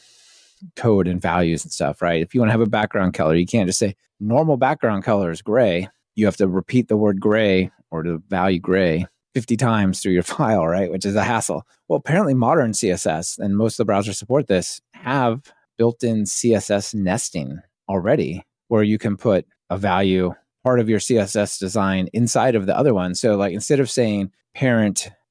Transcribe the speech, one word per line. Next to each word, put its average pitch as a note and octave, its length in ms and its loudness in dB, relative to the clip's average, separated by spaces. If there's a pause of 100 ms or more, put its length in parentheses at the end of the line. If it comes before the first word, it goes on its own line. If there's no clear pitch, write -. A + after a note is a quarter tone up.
(760)
code G2 320 2
and F2+ 120 -2
values E2+ 440 0
and - 80 -16
stuff, D2 280 -4
right? E2+ 220 0
If F2 100 -6
you B2 80 0
wanna A2 120 2
have A2+ 80 2
a A2+ 60 2
background G#2 480 -2
color, D#2+ 200 2
you F2 120 2
can't G#2+ 200 0
just F#2 140 -2
say, G2 160 -2 (240)
"Normal C3+ 360 2
background A#2+ 460 0
color G2 300 0
is E2 100 -12
gray." G#2 460 2 (260)
You G#2+ 120 2
have F#2+ 100 0
to G2 100 2
repeat F#2+ 400 0
the A2 100 2
word G#2 240 0
gray G#2 520 2 (180)
or E2 140 -6
the E2 240 -4
value F#2 320 0
gray F2+ 460 0 (280)
fifty A#2+ 220 -2
times G#2 440 0
through F#2+ 120 -2
your F2+ 100 2
<laughs> - 0 -
file, A2 420 0
right? F2 280 -2
Which F#2+ 140 -6
is G2+ 100 -2
a G2+ 80 2
hassle. G#2 420 -2 (220)
Well, D#3 100 2
apparently D#3 360 0
modern B2+ 380 2
C G#2 180 0
S F2+ 140 -2
S, D#2+ 340 -4
and G2+ 180 -2
most G#2+ 240 0
of G#2+ 60 -2
the G#2+ 60 2
browsers G2+ 220 0
support C3 320 -2
this, F#2 340 -2 (120)
have B2+ 500 -2 (360)
built-in A#2 460 0
C A2+ 300 0
S G2+ 160 -2
S G2+ 240 -2
nesting F2+ 640 -4 (280)
already, G2 560 -2 (260)
where A2 140 2
you G#2+ 140 2
can G#2+ 180 -4
put F#2+ 320 0 (220)
a F#2+ 80 -4
value, F#2+ 580 2 (300)
part B2+ 160 4
of A2 80 0
your G#2+ 120 2
C A#2+ 180 0
S G2 180 -2
S G#2 220 -2
design F#2+ 560 -2
inside A#2+ 400 2
of G2+ 100 0
the F#2+ 120 0
other C3+ 180 2
one. F2+ 200 -2
So, G#2+ 220 0
like, G2 160 0
instead A2 260 -2
of C3+ 120 -2
saying G#2 420 -2 (220)
parent A2+ 560 0 (200)